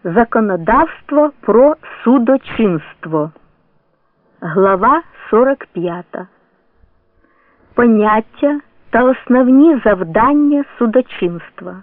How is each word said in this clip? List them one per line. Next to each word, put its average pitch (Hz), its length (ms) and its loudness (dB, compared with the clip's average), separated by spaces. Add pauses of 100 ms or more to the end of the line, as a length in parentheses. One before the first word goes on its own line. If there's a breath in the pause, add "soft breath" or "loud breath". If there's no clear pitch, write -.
Законодавство 233 1300 -2 (100)
про 254 360 2 (280)
судочинство. 214 1300 -2 (1080)
Глава 196 640 0 (280)
сорок 262 420 0
п'ята. 175 540 -10 (1500)
Поняття 226 840 0 (300)
та 240 140 2
основні 262 800 2
завдання 254 800 0 (140)
судочинства. 185 1040 -4